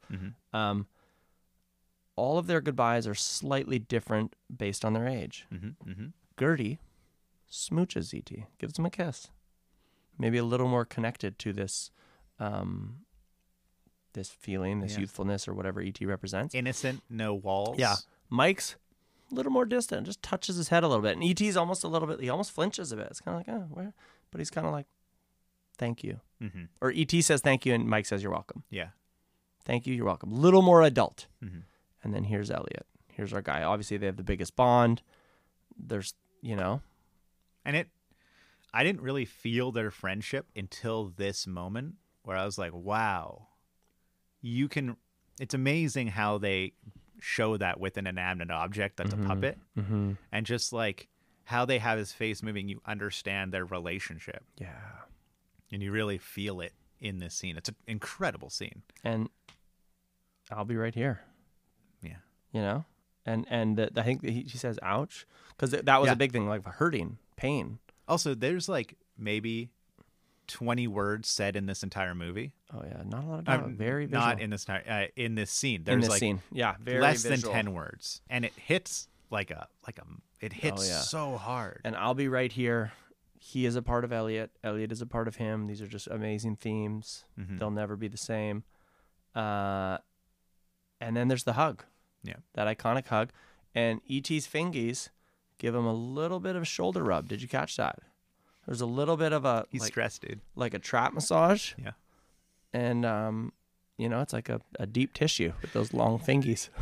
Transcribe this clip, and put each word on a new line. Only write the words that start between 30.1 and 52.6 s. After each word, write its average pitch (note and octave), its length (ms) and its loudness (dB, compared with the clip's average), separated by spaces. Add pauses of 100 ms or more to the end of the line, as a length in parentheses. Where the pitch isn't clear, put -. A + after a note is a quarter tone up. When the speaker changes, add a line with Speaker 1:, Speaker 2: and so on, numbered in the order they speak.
Speaker 2:
Little F3 320 10
more F3 200 12
adult. C3+ 440 6 (180)
Speaker 1:
Mm-hmm. F#2 140 -10 (440)
Speaker 2:
And G#2+ 120 -2
then G2+ 100 0
here's G#2 260 0
Elliot. - 360 -6 (260)
Here's G#2 220 -6
our G2+ 80 -2
guy. D#2 200 -2
Obviously, G#2 360 0
they G2+ 80 -2
have F#2+ 100 -2
the F#2+ 60 -8
biggest F#2 340 -2
bond. A#2+ 460 8 (760)
There's, G2+ 380 -6 (260)
you A#2 160 -6
know. G2 240 0 (840)
Speaker 1:
And C#3+ 100 0
it, E3+ 140 -2 (840)
I A#2 100 4
didn't F3+ 200 2
really C3 240 -2
feel A#2+ 460 -2
their A2 180 -2
friendship G#2 560 -6 (100)
until A2 520 -4
this G2 380 -4
moment G2 500 -8 (260)
where F#2+ 160 -4
I F#2+ 80 0
was G2+ 100 -6
like, F2 160 -4
"Wow, F#2+ 760 -2 (920)
you B2 280 0
can," C3 280 -4 (420)
it's C3+ 140 -8
amazing C#3 560 2
how G#2 300 2
they F#2+ 340 2 (480)
show A2 360 0
that F2+ 240 0
with F#2+ 160 -4
an G2 100 -4
inanimate F2+ 460 -4
object G2 440 -2
that's G2 160 -2
Speaker 2:
Mm-hmm. G#2 120 -2
Speaker 1:
a G2 40 0
puppet G2 300 0 (180)
Speaker 2:
Mm-hmm. G2+ 360 0 (180)
Speaker 1:
and A2 160 -4
just, A#2 260 -2
like, A2+ 360 -4 (380)
how A#2+ 180 2
they B2+ 160 2
have A2+ 180 2
his G#2 140 -4
face A2 320 -4
moving, G2+ 240 -4